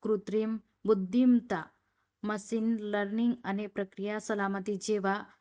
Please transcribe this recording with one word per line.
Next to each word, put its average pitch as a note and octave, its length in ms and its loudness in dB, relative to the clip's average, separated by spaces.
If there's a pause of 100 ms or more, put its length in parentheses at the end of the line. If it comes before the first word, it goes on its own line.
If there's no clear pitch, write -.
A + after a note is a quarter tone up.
કૃત્રિમ G#3+ 480 -2 (340)
બુદ્ધિમત્તા, G#3+ 800 4 (580)
મશીન G#3+ 440 -2 (160)
લર્નિંગ G#3 500 0 (120)
અને G3 240 -2
પ્રક્રિયા G3+ 500 -4
સલામતી G3 580 -2
જેવા G3 500 0 (140)